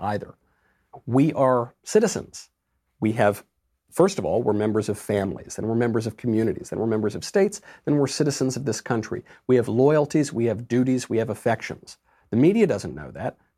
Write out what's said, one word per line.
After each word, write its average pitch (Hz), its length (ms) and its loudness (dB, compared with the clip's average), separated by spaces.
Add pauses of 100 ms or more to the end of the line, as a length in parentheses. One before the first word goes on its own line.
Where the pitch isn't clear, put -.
either. 101 340 -6 (720)
We 139 280 2
are 127 500 2
citizens. - 640 -2 (500)
We 110 140 0
have, 104 300 2 (480)
first 196 260 2
of 101 80 -4
all, 87 160 0
we're 104 120 0
members 107 340 0
of 104 100 -4
families, 98 580 -4
then - 120 -6
we're 113 80 -2
members 117 320 0
of 110 80 -8
communities, 113 540 -2
then - 100 -6
we're 110 80 0
members 107 280 -2
of 90 100 -10
states, 208 340 0 (260)
then 147 120 2
we're 139 100 2
citizens 135 480 -2
of 139 100 -6
this 120 140 -4
country. - 440 -6 (240)
We 127 100 6
have 120 100 2
loyalties, 147 640 2
we 117 140 -2
have 113 220 -2
duties, 123 420 0
we 107 80 0
have 113 120 0
affections. - 680 -4 (320)
The 107 80 0
media 196 280 6
doesn't 98 300 -2
know 71 160 -14
that. 101 260 -8 (200)